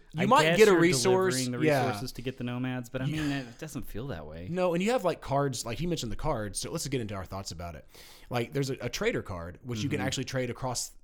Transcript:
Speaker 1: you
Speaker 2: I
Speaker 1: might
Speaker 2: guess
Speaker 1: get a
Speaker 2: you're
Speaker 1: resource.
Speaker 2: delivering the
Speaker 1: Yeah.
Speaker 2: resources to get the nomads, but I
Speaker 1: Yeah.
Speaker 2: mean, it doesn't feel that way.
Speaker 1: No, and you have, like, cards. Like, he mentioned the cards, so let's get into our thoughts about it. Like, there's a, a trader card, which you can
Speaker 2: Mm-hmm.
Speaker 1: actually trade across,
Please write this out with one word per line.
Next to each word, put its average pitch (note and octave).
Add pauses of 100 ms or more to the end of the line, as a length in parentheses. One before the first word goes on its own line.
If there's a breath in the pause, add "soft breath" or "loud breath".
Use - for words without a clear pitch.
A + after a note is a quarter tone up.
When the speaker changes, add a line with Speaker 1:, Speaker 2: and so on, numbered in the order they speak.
(140)
Speaker 1:
you D#3+
Speaker 2:
I -
Speaker 1:
might C4
Speaker 2:
guess E3+
Speaker 1:
get G#3+
a G3+
Speaker 2:
you're F3
Speaker 1:
resource. C3
Speaker 2:
delivering B2
the -
Speaker 1:
Yeah. B2
Speaker 2:
resources G#2
to B2
get B2+
the A#2+
nomads, B2+
but C3
I C3+
Speaker 1:
Yeah. D#3
Speaker 2:
mean, D3
it B2
doesn't D3+
feel A2+
that E2
way. D#2+
Speaker 1:
No, F3+
and F3
you G#3
have, A#3+
like, D#3+
cards. C#3
Like, A#2
he -
mentioned D3+
the G#2
cards, G#2+
so B2
let's E3
get C3
into G#2
our F#2+
thoughts F#2+
about E2+
it. C#2+ (460 loud breath)
Like, A#2+
there's C#3
a, C3
a -
trader G3+
card, F2
which A#2+
you C#3+
can C#3+
Speaker 2:
Mm-hmm. B2+
Speaker 1:
actually C3
trade B2+
across, A#2+ (120)